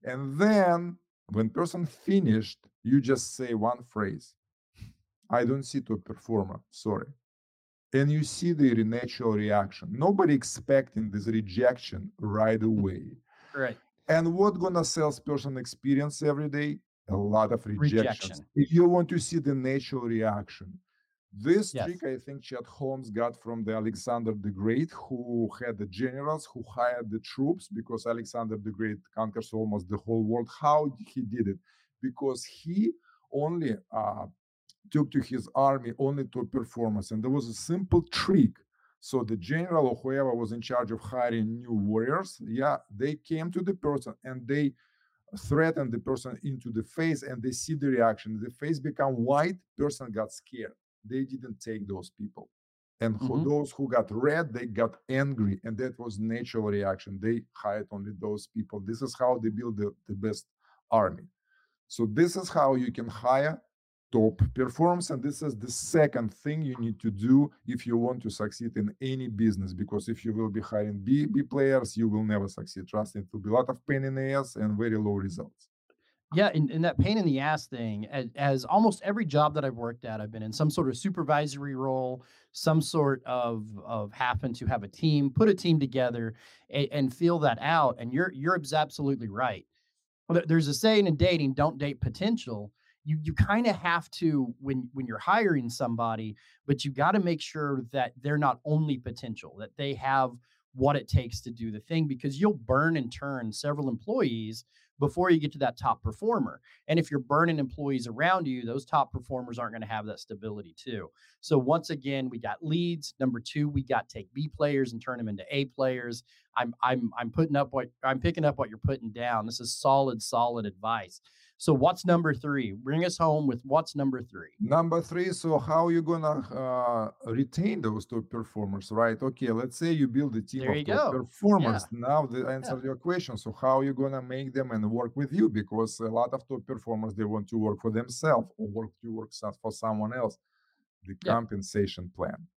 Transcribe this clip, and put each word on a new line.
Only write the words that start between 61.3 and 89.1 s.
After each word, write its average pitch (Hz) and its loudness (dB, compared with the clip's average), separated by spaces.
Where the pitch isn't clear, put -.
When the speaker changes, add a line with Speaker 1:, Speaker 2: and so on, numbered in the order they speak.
Speaker 1:
So - -2
this 147 2
is 185 -6
how 135 6
you 127 0
can 117 -6
hire 131 2
top 110 4
performers. 165 2
And 135 -4
this 147 -4
is 143 -4
the 117 -10
second 127 2
thing 151 -4
you 135 -4
need 113 -4
to 110 0
do 131 6
if 123 -6
you 120 2
want 123 0
to 110 -2
succeed 107 -6
in 104 -2
any 131 -4
business. 101 2
Because 101 -4
if 113 -6
you 113 -2
will 110 -2
be 107 -4
hiring 104 -4
B, 131 2
B 147 0
players, 135 2
you 113 4
will 107 2
never 104 0
succeed. - -12
Trust 107 -4
me, 101 -6
it 90 -12
will 104 -8
be 98 -6
a 107 2
lot - 4
of - -6
pain 135 0
in 135 -4
the 135 -2
ass 131 -2
and 107 0
very 110 0
low 104 0
results. 95 -8
Speaker 2:
Yeah, 185 6
and, 151 4
and 160 0
that 156 2
pain 214 2
in 190 2
the 135 2
ass 151 0
thing, 110 -6
as, 131 -6
as 139 2
almost 208 4
every 208 -2
job 151 4
that 147 -2
I've 135 -2
worked 120 -6
at, 110 -6
I've 107 -8
been 110 -8
in 110 -6
some 151 2
sort 151 0
of 123 -2
supervisory 147 -2
role, 127 -2
some 160 4
sort 143 2
of, 120 -2
of 104 -6
happen 123 -2
to 120 -8
have 104 -2
a 101 -12
team, 147 2
put 214 4
a 202 6
team 170 4
together 120 0
a-, 143 0
and 139 0
feel 170 2
that 127 4
out. 143 4
And 120 -8
you're, 175 0
you're 156 0
abs-, 143 -4
absolutely 147 0